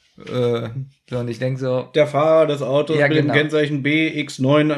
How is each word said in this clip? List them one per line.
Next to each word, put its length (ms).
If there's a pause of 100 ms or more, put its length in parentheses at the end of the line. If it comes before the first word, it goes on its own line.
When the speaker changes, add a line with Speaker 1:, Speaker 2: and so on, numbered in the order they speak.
(180)
Speaker 1:
Äh, 520 (400)
so, 100
und 80
ich 120
denk 200
so 340
Speaker 2:
Der 140
Fahrer 400
des 140
Autos 360
Speaker 1:
Ja, 120
Speaker 2:
mit 80
dem 80
Speaker 1:
genau. 80
Speaker 2:
Kennzeichen 500
B 380
X 180
neun 380